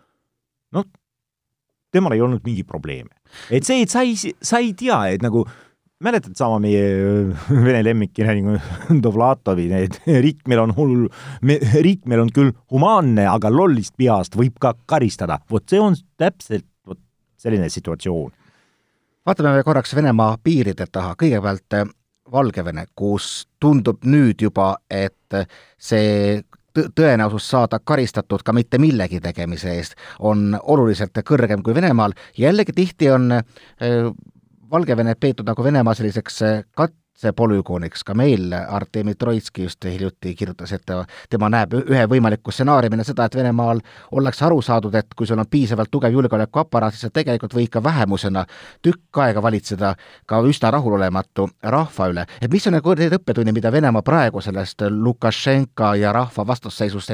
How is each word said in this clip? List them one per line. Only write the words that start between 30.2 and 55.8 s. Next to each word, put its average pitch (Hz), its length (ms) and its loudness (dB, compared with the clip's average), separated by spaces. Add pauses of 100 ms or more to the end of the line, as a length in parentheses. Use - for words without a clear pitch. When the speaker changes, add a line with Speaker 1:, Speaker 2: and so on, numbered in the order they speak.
Speaker 2:
on 104 400 2
oluliselt 113 640 0
kõrgem 110 400 0
kui 117 80 0
Venemaal. 123 400 2 (240)
Jällegi 180 400 0
tihti 165 320 2
on, 127 240 4
äh, 120 800 -4 (560)
Valgevene 117 480 0
peetud 120 320 -2
nagu 117 160 -2
Venemaa 127 320 2
selliseks, 110 480 -6
äh, 107 180 0 (140)
kat-, 165 160 0 (260)
see 110 160 -2
polügooniks. 92 720 0
Ka 98 80 -8
meil 107 400 0
Artemi 101 640 -6
Troitski 113 460 -4
just - 180 -12
hiljuti 90 560 -8
kirjutas, 87 320 -8
et 98 160 -10
ta, 90 140 -6 (260)
tema 107 240 0
näeb 107 240 0
ü-, 127 60 0 (100)
ühe 127 160 4
võimaliku 113 480 0
stsenaariumina 123 480 2
seda, 120 240 -2
et 117 80 -6
Venemaal 117 460 0 (340)
ollakse 135 320 0
aru 165 160 2
saadud, 107 320 0
et 107 240 -2
kui 113 80 -2
sul 110 140 0
on 107 100 -4
piisavalt 113 400 0
tugev 127 240 0
julgeolekuaparaat, 117 800 0
siis - 80 -16
sa 113 80 -8
tegelikult 117 460 -4
võid 120 160 0
ka 113 100 -2
vähemusena 98 640 -2 (400)
tükk - 340 -2
aega 110 240 0
valitseda 104 460 -2 (400)
ka 110 180 2
üsna 135 240 2
rahulolematu 98 800 -2 (260)
rahva 147 380 -2
üle. 87 100 -6 (160)
Et 120 140 -4
mis 202 160 0
on 170 80 2
nagu 160 180 0
need 156 220 0
õppetunnid, 110 400 -2
mida 113 160 0
Venemaa 117 320 2
praegu 135 400 2
sellest 98 420 -6
Lukašenka 113 1120 0